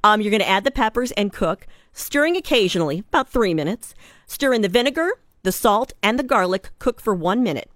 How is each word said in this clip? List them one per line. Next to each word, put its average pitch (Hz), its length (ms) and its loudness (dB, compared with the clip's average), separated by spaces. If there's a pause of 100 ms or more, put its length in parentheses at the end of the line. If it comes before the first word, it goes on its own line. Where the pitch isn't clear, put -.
Um, 214 180 6
you're 208 100 0
gonna 202 140 2
add 196 180 2
the 269 80 0
peppers 240 400 -2
and 202 220 -2
cook, 180 340 -4 (240)
stirring 311 460 -2
occasionally, 180 640 0
about 262 300 -2
three 208 240 0
minutes. 160 420 -4 (320)
Stir 269 260 0
in 226 80 2
the 202 80 0
vinegar, 285 500 0 (240)
the 185 80 0
salt, 214 400 0 (100)
and 220 160 0
the 285 60 -2
garlic. 190 460 -2 (100)
Cook - 220 -4
for 214 120 -2
one 185 300 0
minute. 151 320 -4